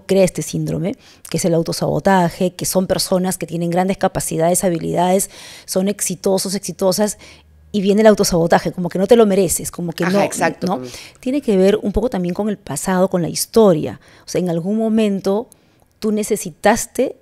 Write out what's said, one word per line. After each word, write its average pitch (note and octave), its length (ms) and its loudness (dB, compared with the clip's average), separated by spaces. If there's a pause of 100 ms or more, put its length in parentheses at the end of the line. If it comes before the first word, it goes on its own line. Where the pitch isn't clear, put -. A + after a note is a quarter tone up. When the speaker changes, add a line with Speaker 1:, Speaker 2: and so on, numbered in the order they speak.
Speaker 1:
crea F#3+ 180 4
este E3+ 180 0
síndrome, D#3+ 540 -6 (340)
que E3 80 -4
es - 80 -2
el E3+ 80 2
autosabotaje, E3+ 1000 0
que D#3 100 -8
son F#3 220 0
personas F#3 500 -2
que E3+ 100 -8
tienen E3+ 220 -4
grandes F#3 280 0
capacidades, F3 680 0
habilidades, F3 680 0 (360)
son F#3+ 220 -2
exitosos, F#3+ 680 -2
exitosas, F#3+ 640 -2 (580)
y G3+ 60 0
viene G3+ 200 2
el A3 60 6
autosabotaje, F3+ 640 2
como F3 180 -6
que F3 100 -4
no G3+ 80 0
te A#3+ 80 6
lo A3+ 100 6
mereces, F#3 460 0
como F3 220 -8
que E3+ 100 -4
Speaker 2:
Ajá, F#3 160 2
Speaker 1:
no, G3 40 2
Speaker 2:
exacto, E3 440 -2
Speaker 1:
¿no? - 100 0
Speaker 2:
como B2+ 100 -10 (320)
Speaker 1:
Tiene C4 220 -4
que G3+ 160 2
ver F#3+ 240 4
un G3+ 100 -2
poco G#3+ 180 -2
también F3+ 260 -4
con G#3+ 140 -2
el G3 80 -4
pasado, F#3 520 -2
con F3+ 140 0
la D#3 60 -2
historia. D#3+ 680 2 (260)
O - 40 -16
sea, - 100 -4
en F3+ 100 -2
algún E3+ 280 -2
momento G#3+ 680 0 (520)
tú G#3+ 120 -2
necesitaste G#3 1120 -2